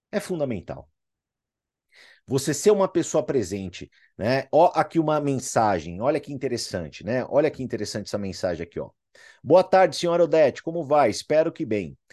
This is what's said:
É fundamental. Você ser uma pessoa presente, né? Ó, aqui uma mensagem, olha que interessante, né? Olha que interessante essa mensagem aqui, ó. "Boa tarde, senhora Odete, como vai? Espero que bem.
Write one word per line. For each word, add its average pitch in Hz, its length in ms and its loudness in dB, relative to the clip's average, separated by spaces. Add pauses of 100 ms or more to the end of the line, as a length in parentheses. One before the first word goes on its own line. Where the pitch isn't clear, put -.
(100)
É 208 100 -4
fundamental. 123 680 -8 (1400)
Você 135 260 -2
ser 202 200 2
uma 196 140 4
pessoa 160 380 -2
presente, 98 680 -4 (260)
né? 127 360 -2
Ó, 160 220 6
aqui 156 240 0
uma 151 200 0
mensagem, 104 840 -2
olha 147 180 0
que 139 120 -14
interessante, 110 720 -8
né? 117 260 -4
Olha 151 200 2
que - 120 -12
interessante 107 440 -8
essa 107 120 -8
mensagem 92 460 -4
aqui, - 140 -12
ó. 71 120 -10 (520)
"Boa 175 220 6
tarde, 185 320 4
senhora 170 280 2
Odete, 156 380 4
como 165 220 -6
vai? 139 240 4
Espero 156 420 0
que 160 140 -8
bem. 101 320 -4 (160)